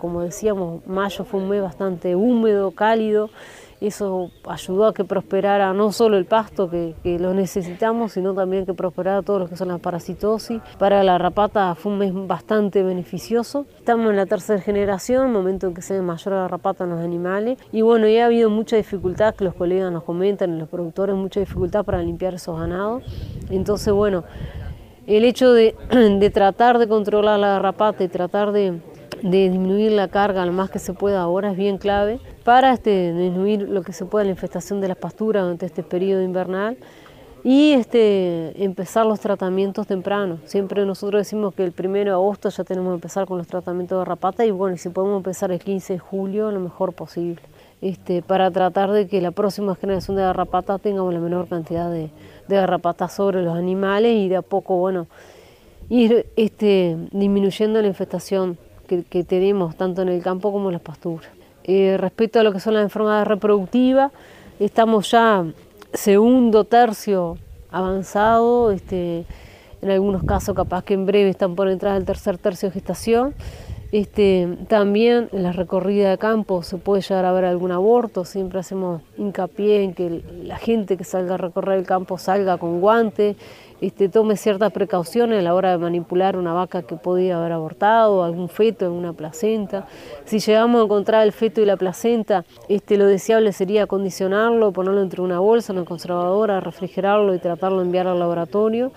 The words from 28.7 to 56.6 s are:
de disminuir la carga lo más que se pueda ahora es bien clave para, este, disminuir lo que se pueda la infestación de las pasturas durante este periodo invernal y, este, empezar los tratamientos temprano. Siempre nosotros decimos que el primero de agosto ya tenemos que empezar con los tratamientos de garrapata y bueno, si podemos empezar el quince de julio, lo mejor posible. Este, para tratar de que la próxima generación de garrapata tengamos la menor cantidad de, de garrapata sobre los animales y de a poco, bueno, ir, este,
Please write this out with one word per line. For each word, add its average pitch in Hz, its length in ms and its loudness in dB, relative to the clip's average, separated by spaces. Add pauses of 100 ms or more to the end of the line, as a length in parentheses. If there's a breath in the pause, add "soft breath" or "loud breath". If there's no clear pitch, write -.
de 190 260 4
disminuir 190 440 2
la 196 160 2
carga 196 360 0
lo 175 80 0
más 190 180 -2
que 202 80 -8
se - 140 -8
pueda 196 300 0
ahora 190 300 -2
es 175 40 -6
bien 196 220 -2
clave 202 420 -2 (240 loud breath)
para, 254 280 6
este, 185 400 0
disminuir 185 560 0
lo 196 140 -2
que 196 100 -12
se 190 120 -10
pueda 208 200 0
la 196 60 0
infestación 185 500 -6
de 196 80 -2
las 185 80 -4
pasturas 208 460 -2
durante 175 240 -4
este 175 160 -8
periodo 190 400 0
invernal 185 540 -4 (680 loud breath)
y, 285 280 6
este, 196 800 2 (100)
empezar 196 440 0
los 214 140 0
tratamientos 196 640 -2
temprano. 196 580 -4
Siempre 196 400 -2
nosotros 196 360 -2
decimos 208 340 -4
que 190 100 -2
el 175 80 -4
primero 196 380 -2
de 190 40 0
agosto 196 340 0
ya 180 160 -6
tenemos 185 260 -4
que 180 40 -2
empezar 175 320 -6
con 185 120 -6
los 170 80 -8
tratamientos 180 500 -6
de 185 40 0
garrapata 180 440 -2
y 226 60 2
bueno, 185 260 -2
si 170 120 -12
podemos 196 300 -2
empezar 185 320 -4
el 175 80 -2
quince 190 360 -6
de 175 40 -6
julio, 196 520 -6
lo 202 100 -4
mejor 180 320 -6
posible. 170 480 -8 (400 soft breath)
Este, 180 400 -4
para 190 300 2
tratar 185 420 0
de 208 140 2
que 185 160 0
la 175 80 -2
próxima 202 440 -2
generación 196 420 -4
de 196 60 0
garrapata 180 560 -2
tengamos 190 360 -2
la 170 60 -4
menor 175 280 -4
cantidad 170 420 -4
de, 160 200 -6 (380 loud breath)
de 196 80 2
garrapata 175 520 0
sobre 196 340 0
los 170 140 -2
animales 196 600 0
y 190 120 0
de 185 80 0
a 175 60 -2
poco, 190 340 -2
bueno, 180 300 -2 (800 loud breath)
ir, 233 380 4 (100)
este, 196 600 2 (140)